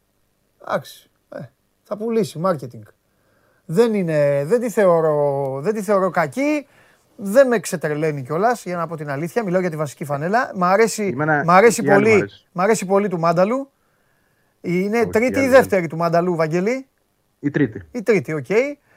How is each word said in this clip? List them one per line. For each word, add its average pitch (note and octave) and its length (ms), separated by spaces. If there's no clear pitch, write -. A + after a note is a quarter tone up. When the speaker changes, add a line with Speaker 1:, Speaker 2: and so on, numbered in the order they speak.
Speaker 1:
Εντάξει, - 420
ε, - 120
θα - 140
πουλήσει, G#3+ 480
marketing. C3+ 360
Δεν G#3+ 300
είναι, D3 520
δεν A3 140
τη A#3 100
θεωρώ, D3 920
δεν G#3 120
τη G#3+ 80
θεωρώ F#3+ 280
κακή. C4 560
Δεν A3 300
με A#3+ 120
ξετρελαίνει D3+ 640
κιόλας, F3+ 420
για F3+ 120
να E3+ 100
πω E3 100
την D3 140
αλήθεια. E3 340
Μιλάω F#3 160
για F3+ 100
τη D#3 60
βασική D3+ 280
φανέλα. D#3 500
Μ' F#3 100
αρέσει, G#3+ 380
Speaker 2:
Εμένα D3+ 320
Speaker 1:
μ' E3 60
αρέσει F#3+ 340
Speaker 2:
η C#3 60
άλλη - 100
μ' - 40
Speaker 1:
πολύ, A3 160
Speaker 2:
αρέσει. - 320
Speaker 1:
μ' F3 80
αρέσει G3+ 260
πολύ G3 220
του F3+ 100
Μάνταλου. F#3 520
Είναι F#3 380
Speaker 2:
Όχι, A3 100
Speaker 1:
τρίτη A3 300
Speaker 2:
η C4+ 40
Speaker 1:
ή - 20
Speaker 2:
άλλη C4+ 100
Speaker 1:
δεύτερη G3 320
του D#3 100
Μάνταλου, E3+ 400
Βαγγέλη; F3+ 500
Speaker 2:
Η C#3+ 100
τρίτη. C3 400
Speaker 1:
Η A#3+ 120
τρίτη, F#3 300
οκ. D3+ 120